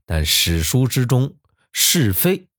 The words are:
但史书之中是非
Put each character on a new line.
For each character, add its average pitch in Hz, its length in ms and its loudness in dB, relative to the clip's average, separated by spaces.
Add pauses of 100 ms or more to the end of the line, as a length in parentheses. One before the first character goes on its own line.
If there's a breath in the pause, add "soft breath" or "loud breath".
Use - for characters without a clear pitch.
但 80 200 -2
史 85 380 0
书 127 260 0
之 127 180 -2
中 131 300 0 (360)
是 127 400 2
非 185 360 -2 (100)